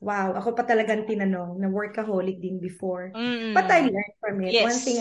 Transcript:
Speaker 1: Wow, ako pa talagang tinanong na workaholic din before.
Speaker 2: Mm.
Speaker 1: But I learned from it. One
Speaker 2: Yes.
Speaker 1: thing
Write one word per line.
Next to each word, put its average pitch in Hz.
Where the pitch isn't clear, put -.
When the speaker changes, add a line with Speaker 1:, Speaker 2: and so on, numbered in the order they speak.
Speaker 1:
Wow, 196
ako 208
pa 233
talagang 220
tinanong 190
na 196
workaholic 202
din 185
before. 180
Speaker 2:
Mm. 226
Speaker 1:
But 370
I 339
learned 208
from 202
it. 226
One 240
Speaker 2:
Yes. 254
Speaker 1:
thing 240